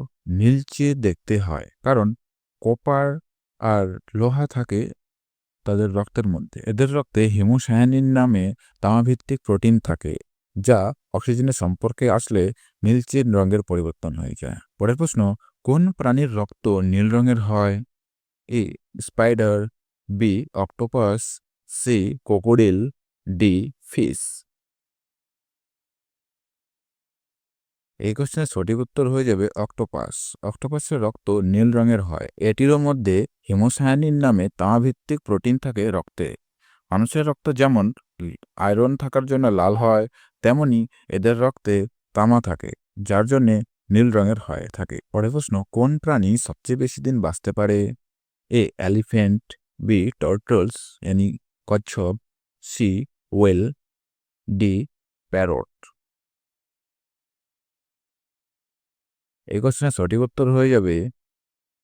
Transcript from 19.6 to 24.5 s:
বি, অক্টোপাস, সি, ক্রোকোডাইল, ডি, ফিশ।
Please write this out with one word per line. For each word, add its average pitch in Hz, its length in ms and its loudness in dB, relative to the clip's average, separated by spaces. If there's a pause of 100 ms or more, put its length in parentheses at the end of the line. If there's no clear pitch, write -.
বি, 101 440 0
অক্টোপাস, 110 680 -2 (460)
সি, 123 300 -2 (280)
ক্রোকোডাইল, 110 640 2 (380)
ডি, 95 440 0 (200)
ফিশ। 71 280 -4 (3750)